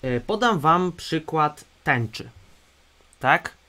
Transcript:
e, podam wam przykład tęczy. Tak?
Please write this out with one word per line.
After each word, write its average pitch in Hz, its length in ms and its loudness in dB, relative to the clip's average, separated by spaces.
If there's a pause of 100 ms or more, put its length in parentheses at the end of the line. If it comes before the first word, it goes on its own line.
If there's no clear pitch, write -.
e, 123 180 -2
podam 214 380 0
wam 165 340 2
przykład 156 720 -2 (200)
tęczy. 120 440 -2 (920)
Tak? 147 340 0 (140)